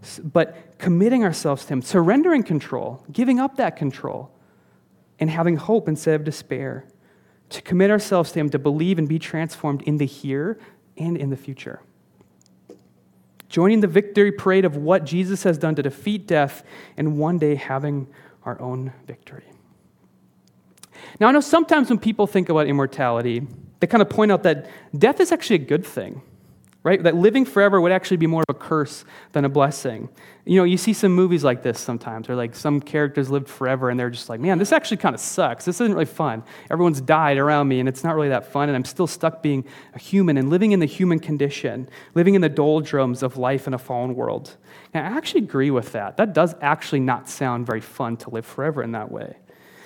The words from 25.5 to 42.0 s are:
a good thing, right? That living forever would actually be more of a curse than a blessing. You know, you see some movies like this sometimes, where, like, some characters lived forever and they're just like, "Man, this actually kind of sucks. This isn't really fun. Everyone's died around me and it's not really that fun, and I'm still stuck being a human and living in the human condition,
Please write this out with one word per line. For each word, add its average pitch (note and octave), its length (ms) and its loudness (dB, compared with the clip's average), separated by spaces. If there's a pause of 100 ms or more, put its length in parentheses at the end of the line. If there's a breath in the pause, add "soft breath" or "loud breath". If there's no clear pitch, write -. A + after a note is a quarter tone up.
a C#3 100 -2
good D#3+ 180 0
thing, G2+ 380 -10 (600)
right? F3 200 2
That E3+ 120 4
living A3 300 4
forever G3+ 360 4
would F3 120 4
actually F#3 240 0
be E3 100 2
more D#3+ 220 2
of C3+ 80 -4
a - 20 -20
curse - 460 -4 (280 loud breath)
than C#3+ 120 2
a C#3 40 2
blessing. C#3 600 0 (380 loud breath)
You F#3 100 4
know, F#3 80 8
you F3+ 140 4
see A3 140 0
some F#3+ 200 2
movies F3+ 320 2
like B2 180 2
this A#2 160 -2
sometimes, A2+ 500 -10
where, B2+ 80 -4
like, A#2+ 180 -6
some D3 260 -2
characters C#3+ 500 -2
lived C#3 180 -2
forever B2+ 420 -2
and B2 100 -2
they're B2 100 -4
just A#2+ 180 -14
like, A2+ 120 -10
"Man, F3 180 0
this G3+ 140 0
actually D#4+ 240 0
kind D#3 180 -2
of - 60 -10
sucks. - 460 -4
This F3 140 -4
isn't A3+ 120 2
really E3 140 0
fun. A#2 360 -6 (280 loud breath)
Everyone's E3 300 2
died D3 380 2
around C#3+ 300 2
me B2+ 120 2
and B2+ 80 0
it's C3 140 -6
not E3 120 -2
really D3+ 160 0
that B2+ 160 -2
fun, C#3+ 220 -2
and C#3+ 80 0
I'm B2+ 80 -2
still - 220 -4
stuck D#3+ 360 -4
being C#3 220 -2 (300 loud breath)
a - 40 -16
human F3+ 380 2
and C3 120 0
living F#3+ 240 2
in F#3+ 80 4
the D#3 60 2
human F3 320 0
condition, C#3 720 -4 (260 loud breath)